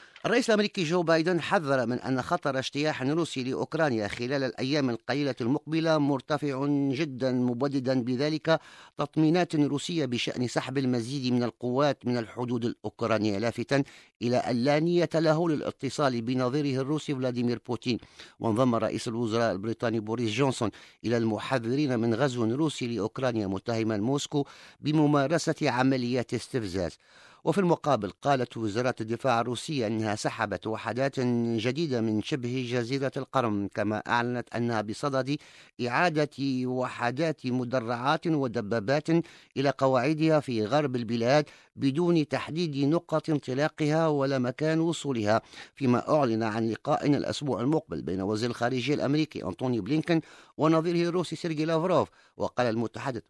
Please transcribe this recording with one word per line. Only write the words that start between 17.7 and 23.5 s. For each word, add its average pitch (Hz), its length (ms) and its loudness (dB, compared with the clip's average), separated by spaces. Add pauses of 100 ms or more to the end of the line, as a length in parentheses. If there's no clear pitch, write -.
وانضم 113 340 4
رئيس 110 340 0
الوزراء 113 440 0
البريطاني 110 480 -2
بوريس 110 300 -2
جونسون 120 400 0 (340)
إلى 113 120 2
المحذرين 120 840 0
من 117 160 2
غزو 123 300 0
روسي 131 420 -2
لأوكرانيا، 113 600 -2
متهما 110 500 -2